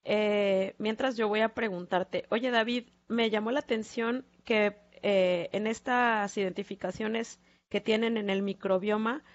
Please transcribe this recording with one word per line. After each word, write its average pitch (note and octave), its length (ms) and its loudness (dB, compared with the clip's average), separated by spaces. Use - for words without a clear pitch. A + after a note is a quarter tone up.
Eh, G3+ 760 2
mientras A3 360 -2
yo A3 120 0
voy G#3+ 140 2
a A3 120 0
preguntarte, F#3 800 -2
oye, A#3 180 0
David, A#3+ 400 0
me A3+ 220 2
llamó G#3+ 220 -2
la C#4 80 0
atención A#3 680 -4
que, G#3 300 2
eh, F#3 480 2
en G#3 160 -2
estas A#3 680 0
identificaciones G3+ 1000 -4
que G3+ 120 -2
tienen A3+ 360 2
en G3+ 120 -2
el G3 120 0
microbioma G#3 840 0